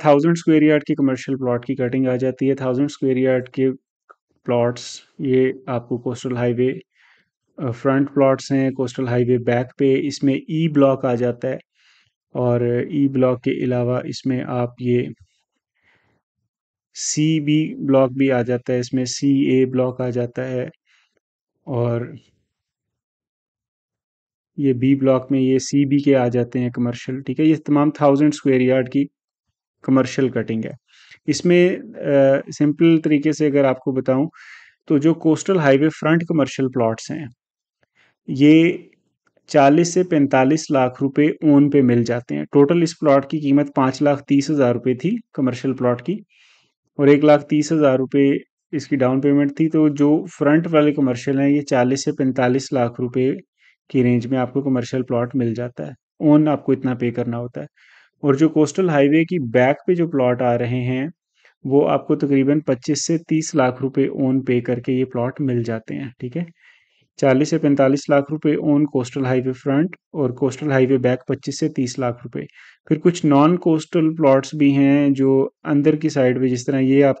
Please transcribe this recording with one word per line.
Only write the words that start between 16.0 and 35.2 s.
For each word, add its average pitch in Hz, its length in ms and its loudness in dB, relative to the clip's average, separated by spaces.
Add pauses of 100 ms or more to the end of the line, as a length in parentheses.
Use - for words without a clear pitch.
सीबी 156 800 -2 (100)
ब्लॉक 135 260 2
भी 135 180 0
आ 123 120 0
जाता 123 320 -4
है, 123 60 0
इसमें 127 260 -4
सीए 135 600 0
ब्लॉक 127 360 -2
आ 127 80 -4
जाता 120 340 -6
है 127 260 -8 (960)
और 120 480 -4 (2500)
ये 139 160 0
बी 131 220 0
ब्लॉक 135 360 0
में 135 80 2
ये 131 200 2
सीबी 143 420 0
के 139 120 4
आ 123 140 2
जाते 123 320 -2
हैं 123 120 -4
कमर्शियल, 127 500 -6
ठीक 135 180 -6
है। 156 60 2
ये 156 100 4 (120)
तमाम 147 240 2 (100)
थाउजेंड 143 320 4
स्क्वायर 131 280 0
यार्ड 127 280 2
की 139 140 -2 (800)
कमर्शियल 131 460 0
कटिंग 113 360 -4
है। - 60 -10 (560)
इसमें, 175 500 2
अ, 139 720 0
सिंपल 156 540 2
तरीके 151 300 0
से 151 120 -2
अगर 139 200 2
आपको 131 280 -2
बताऊं 131 340 0 (600)
तो 147 120 2
जो 160 140 2
कोस्टल 165 460 0